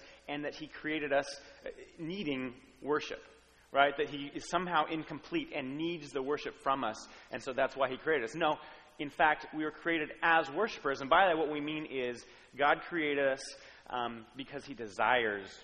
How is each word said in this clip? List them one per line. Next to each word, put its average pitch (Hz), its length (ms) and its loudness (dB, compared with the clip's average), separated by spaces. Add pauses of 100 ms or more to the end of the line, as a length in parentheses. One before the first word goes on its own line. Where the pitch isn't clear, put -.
(300)
and 147 160 -4
that - 100 -4
he 151 120 -10
created 151 440 -4
us, 139 160 4 (380)
uh, - 40 -6 (280)
needing 147 560 -4 (280)
worship. 147 400 -2 (500)
Right? 143 260 6
That 151 120 0
he 143 240 -8
is - 160 -10
somehow 175 420 2
incomplete 156 640 -6
and 139 220 -6
needs 160 320 -4
the 131 140 -4
worship 139 400 -2
from 135 200 2
us, 110 240 -4 (240)
and 127 80 -6
so 135 140 -6
that's 131 240 2
why 131 100 4
he 127 100 -4
created 147 300 0
us. - 60 -8
No, 156 240 2 (400)
in 147 140 -6
fact, 156 340 4 (100)
we 156 80 -2
were 151 60 -2
created 156 400 -2 (140)
as 165 260 6
worshipers, 143 520 -2
and 135 60 -6
by 180 200 8
that 160 100 6
what 151 140 2
we 151 100 -2
mean 156 240 -4
is 123 400 -4 (320)
God 151 320 4
created 143 380 2
us, 131 280 -2 (360)
um, 117 340 -4 (100)
because 135 300 -10
he 139 80 -12
desires 107 920 2